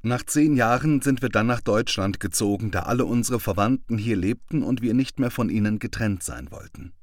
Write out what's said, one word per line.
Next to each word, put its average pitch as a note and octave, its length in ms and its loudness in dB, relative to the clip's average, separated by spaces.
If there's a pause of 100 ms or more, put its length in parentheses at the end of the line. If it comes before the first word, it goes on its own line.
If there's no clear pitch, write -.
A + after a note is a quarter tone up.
Nach B2 220 -2
zehn D3+ 300 4
Jahren B2+ 460 4
sind C3+ 220 0
wir B2 80 0
dann G#2+ 160 2
nach A#2+ 160 0
Deutschland G2+ 580 0
gezogen, G2+ 500 0
da F#2 100 -2
alle A#2+ 260 0
unsere A#2+ 340 0
Verwandten A2+ 560 0
hier G#2+ 200 0
lebten A2 460 -2
und A#2 200 -2
wir A2+ 100 0
nicht C3 260 0
mehr B2 120 0
von A2+ 180 -2
ihnen G#2+ 300 0
getrennt G#2 440 -2
sein - 280 -10
wollten. F#2 420 -14 (100)